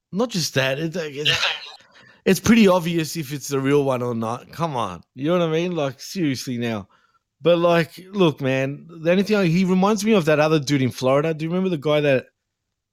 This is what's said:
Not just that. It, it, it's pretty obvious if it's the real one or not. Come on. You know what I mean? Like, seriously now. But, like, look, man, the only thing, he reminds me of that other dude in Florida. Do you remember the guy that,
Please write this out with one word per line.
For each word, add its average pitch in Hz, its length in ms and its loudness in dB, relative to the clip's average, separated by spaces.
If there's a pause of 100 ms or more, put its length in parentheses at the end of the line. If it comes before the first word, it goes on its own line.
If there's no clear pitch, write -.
(100)
Not 226 200 -4
just 170 240 -6
that. 135 240 -2
It, 160 180 -8
it, 151 320 -6 (960)
it's 190 160 2
pretty 226 280 6
obvious 170 480 0
if 143 160 -8
it's 143 160 -10
the 139 120 -2
real 139 240 4
one 127 180 0
or 123 120 -4
not. 113 380 -6
Come 156 240 -4
on. 92 260 -4 (120)
You 131 140 -8
know 180 100 2
what 170 100 0
I 156 40 -2
mean? 175 240 -2
Like, 139 240 -4
seriously 135 580 -6
now. 113 300 -6 (520)
But, 170 180 4
like, 170 400 2 (120)
look, 180 300 2
man, 135 480 -4
the 165 240 -4
only 196 100 2
thing, 196 280 2
he 185 140 2
reminds 190 400 2
me 226 80 2
of 185 140 4
that 151 140 4
other 156 200 4
dude 135 220 0
in 123 80 0
Florida. 143 420 0
Do 156 120 -8
you 165 60 -6
remember 185 200 -2
the 165 80 -4
guy 151 220 0
that, 139 260 2 (680)